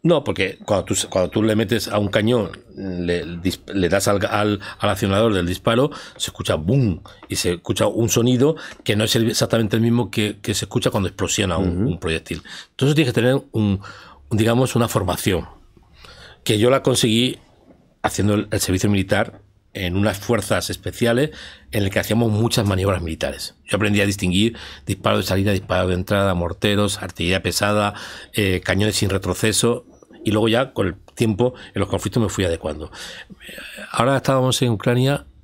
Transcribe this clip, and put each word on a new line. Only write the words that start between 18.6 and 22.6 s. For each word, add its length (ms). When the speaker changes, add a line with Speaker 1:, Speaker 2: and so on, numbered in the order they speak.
Speaker 1:
servicio 280
militar 520
en 240
unas 200
fuerzas 540
especiales 580
en 120
el 80
que 80
hacíamos 320
muchas 360